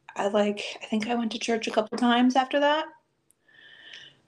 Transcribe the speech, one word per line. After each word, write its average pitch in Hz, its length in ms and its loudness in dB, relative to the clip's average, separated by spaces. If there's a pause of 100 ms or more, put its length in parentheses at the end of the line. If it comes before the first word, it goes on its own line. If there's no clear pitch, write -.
(160)
I, 196 120 -2
like, 208 340 0 (200)
I - 40 -14
think 214 220 -2
I 240 60 -2
went 233 180 -4
to 226 60 -8
church 226 280 -2
a 233 40 -4
couple 226 260 -2
times 247 400 4
after 262 240 2
that. 294 240 2 (1400)